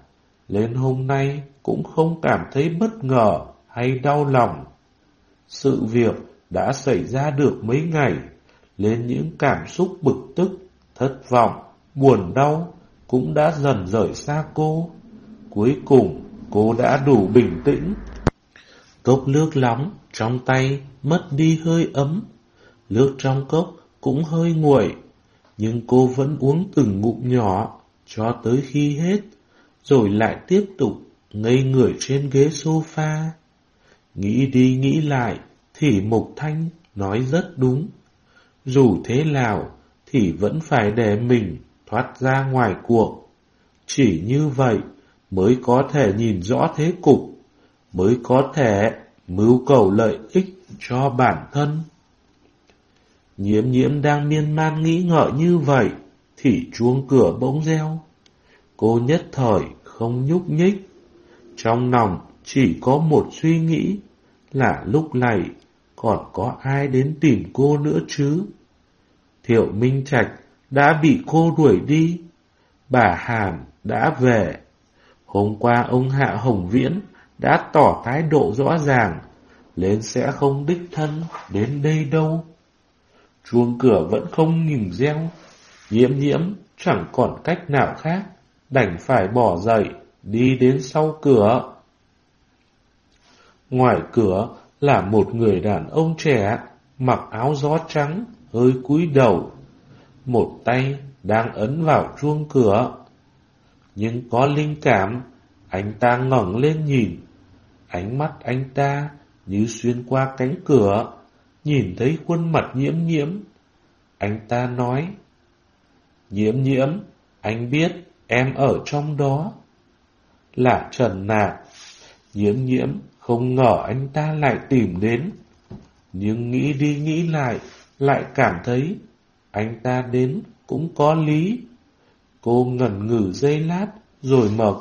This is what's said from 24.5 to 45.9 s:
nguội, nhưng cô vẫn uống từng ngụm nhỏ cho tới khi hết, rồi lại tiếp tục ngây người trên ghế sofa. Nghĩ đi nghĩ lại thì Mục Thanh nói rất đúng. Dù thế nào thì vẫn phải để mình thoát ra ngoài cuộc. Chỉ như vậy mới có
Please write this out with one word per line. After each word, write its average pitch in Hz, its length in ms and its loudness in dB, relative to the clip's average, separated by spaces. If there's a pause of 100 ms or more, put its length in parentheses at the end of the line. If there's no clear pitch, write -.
nguội, 143 420 2 (640)
nhưng 113 280 -4
cô 127 200 6
vẫn 135 340 -2
uống 160 340 0
từng 104 260 2
ngụm 113 280 -2
nhỏ 110 520 0 (260)
cho 113 380 -4
tới 127 220 2
khi 147 320 -2
hết, 185 220 0 (640)
rồi 117 260 4
lại 104 260 0 (120)
tiếp 196 180 4 (120)
tục 113 140 0 (400)
ngây 117 300 2
người 131 380 2
trên 139 300 -4
ghế 139 180 4
sofa. 156 760 -4 (880)
Nghĩ 120 320 0
đi 127 300 4
nghĩ 135 240 0
lại 127 380 -2 (360)
thì 123 260 2
Mục 107 360 -2
Thanh 156 320 -6 (260)
nói 101 260 -4
rất 160 380 -2
đúng. 131 300 0 (760)
Dù 127 400 4
thế 127 200 0
nào 123 460 -2 (360)
thì 101 260 2
vẫn 101 280 -2
phải 117 300 0
để 107 300 0
mình 113 360 0 (300)
thoát 123 320 -4
ra 131 260 0
ngoài 131 300 0 (120)
cuộc. - 420 0 (580)
Chỉ 95 400 2
như 147 220 0
vậy 123 300 0 (520)
mới 95 320 2
có 131 300 2